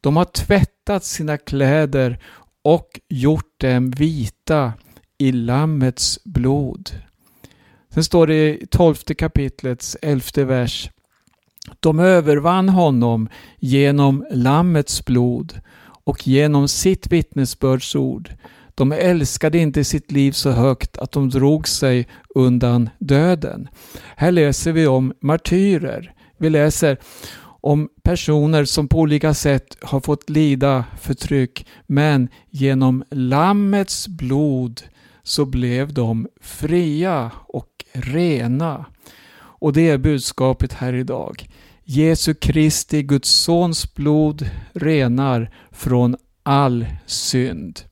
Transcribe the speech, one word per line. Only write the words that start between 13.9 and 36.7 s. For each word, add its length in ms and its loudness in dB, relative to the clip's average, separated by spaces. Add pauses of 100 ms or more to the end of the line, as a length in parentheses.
Lammets 760 0
blod 540 -2 (440)
och 240 -6
genom 400 4
sitt 440 -2
vittnesbördsord. 1160 -2 (460)
De 160 0
älskade 680 0
inte 260 0
sitt 280 -4
liv 200 2
så 200 -2
högt 460 0
att 140 -10
de 180 0
drog 380 2
sig 400 0 (280)
undan 540 2 (100)
döden. 680 0 (480)
Här 160 2
läser 400 2
vi 160 4
om 340 2
martyrer. 920 0 (240)
Vi 120 0
läser 480 2 (640)
om 280 0 (140)
personer 640 2
som 220 -2
på 120 2
olika 340 2
sätt 480 -2
har 180 -4
fått 300 -4
lida 560 2 (160)
förtryck, 680 -4 (200)
men 420 2 (200)
genom 600 0
Lammets 960 0
blod 760 -4 (420)
så 220 -2
blev 480 -4
de 340 -2 (140)
fria 880 -2 (160)